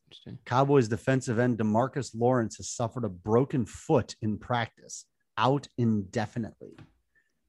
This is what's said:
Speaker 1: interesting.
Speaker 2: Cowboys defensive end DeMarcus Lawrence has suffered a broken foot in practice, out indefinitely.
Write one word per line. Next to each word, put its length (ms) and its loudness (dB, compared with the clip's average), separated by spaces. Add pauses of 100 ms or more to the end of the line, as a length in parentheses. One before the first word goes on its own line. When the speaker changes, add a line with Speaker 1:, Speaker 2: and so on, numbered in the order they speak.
Speaker 1:
interesting. 360 -18
Speaker 2:
Cowboys 440 4
defensive 500 0
end 200 2
DeMarcus 540 0
Lawrence 440 0
has 120 -12
suffered 360 -6
a 40 -2
broken 560 0
foot 560 -2
in 160 -4
practice, 680 -6 (340)
out 300 0 (100)
indefinitely. 1000 -2 (720)